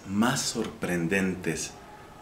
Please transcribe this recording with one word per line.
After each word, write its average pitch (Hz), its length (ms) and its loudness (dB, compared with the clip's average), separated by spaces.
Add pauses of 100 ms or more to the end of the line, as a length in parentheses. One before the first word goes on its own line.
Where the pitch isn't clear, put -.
más 117 320 4
sorprendentes 90 1300 0 (500)